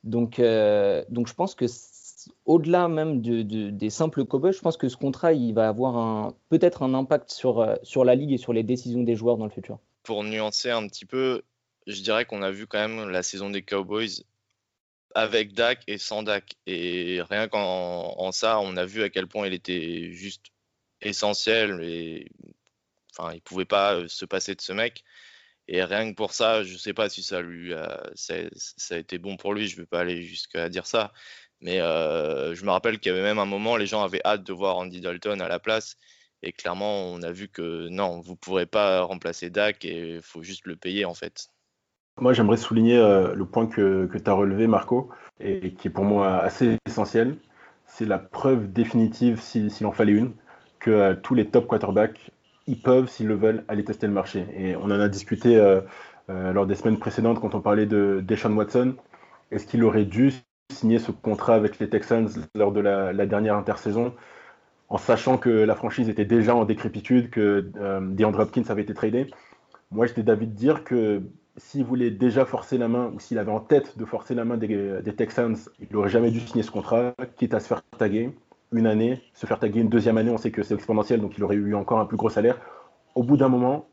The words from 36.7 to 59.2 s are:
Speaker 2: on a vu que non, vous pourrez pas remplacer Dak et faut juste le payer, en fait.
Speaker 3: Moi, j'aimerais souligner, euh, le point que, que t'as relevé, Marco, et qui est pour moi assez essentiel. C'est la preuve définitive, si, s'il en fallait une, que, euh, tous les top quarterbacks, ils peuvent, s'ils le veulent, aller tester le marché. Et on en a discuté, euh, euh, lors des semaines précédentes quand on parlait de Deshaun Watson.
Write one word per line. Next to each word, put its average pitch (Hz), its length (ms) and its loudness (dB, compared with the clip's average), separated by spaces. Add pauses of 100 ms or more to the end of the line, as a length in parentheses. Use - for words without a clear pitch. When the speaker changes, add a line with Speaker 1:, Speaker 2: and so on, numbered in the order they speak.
Speaker 2:
on 87 180 -10
a 85 80 -8
vu 95 180 -12
que 85 400 -8
non, 90 320 -4
vous 87 140 -16
pourrez 90 320 -4
pas 95 360 2
remplacer 87 460 -8
Dak 101 360 -2
et 85 380 -8
faut 82 200 -18
juste 92 240 -16
le 85 80 -10
payer, 95 300 -4
en 87 100 -6
fait. - 320 -14 (760)
Speaker 3:
Moi, 123 120 6
j'aimerais 117 240 6
souligner, 113 420 4
euh, 95 360 8
le 98 120 -4
point 113 200 0
que, 95 400 2
que 90 120 -6
t'as - 140 0
relevé, 98 340 4
Marco, 120 420 2 (320)
et 92 320 -4
qui - 160 -8
est - 20 -2
pour 98 140 -2
moi 98 340 4
assez 113 460 2
essentiel. 117 520 0 (500)
C'est - 180 -8
la 98 140 0
preuve 113 540 0
définitive, 113 680 2
si, 104 300 -2
s'il 107 160 -4
en 101 60 -2
fallait 104 200 4
une, 113 200 4 (480)
que, 113 100 0
euh, 101 240 6
tous - 200 -2
les 110 120 4
top 120 200 4
quarterbacks, 104 640 0 (360)
ils 117 140 -4
peuvent, 127 280 4
s'ils 107 200 -4
le 107 80 2
veulent, 110 320 2
aller 104 160 -2
tester 107 220 -4
le 101 60 0
marché. 95 340 -2 (100)
Et 92 200 -2
on 95 100 -6
en 101 140 2
a 104 80 4
discuté, 113 480 4
euh, 98 240 10 (480)
euh, 92 240 -4
lors 98 140 2
des 98 80 0
semaines 110 240 0
précédentes 113 420 0
quand 110 140 -4
on 101 60 -2
parlait 104 260 2
de 101 360 2
Deshaun 107 340 0
Watson. 127 400 2 (540)